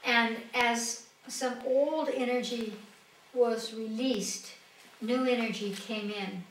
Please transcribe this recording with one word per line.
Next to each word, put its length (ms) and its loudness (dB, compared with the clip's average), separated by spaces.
and 320 4
as 540 0
some 280 -2
old 480 4
energy 600 0
was 400 2
released, 760 -2
new 240 2
energy 460 0
came 400 -6
in. 400 -6